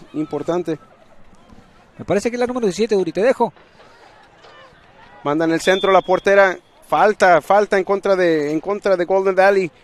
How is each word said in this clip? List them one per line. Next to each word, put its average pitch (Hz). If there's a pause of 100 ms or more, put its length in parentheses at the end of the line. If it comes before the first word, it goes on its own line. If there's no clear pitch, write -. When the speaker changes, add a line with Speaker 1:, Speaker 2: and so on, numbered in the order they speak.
(120)
Speaker 1:
importante. 160 (1200)
Speaker 2:
Me 117
parece 202
que 233
es 240
la 247
número 240
diecisiete, 202
Uri, 165
te 185
dejo. 240 (1700)
Speaker 1:
Manda 151
en 160
el 165
centro 190
la 185
portera. 190 (280)
Falta, 180
falta 202
en 185
contra 196
de, 160
en 156
contra 196
de 175
Golden 190
Valley. 190 (120)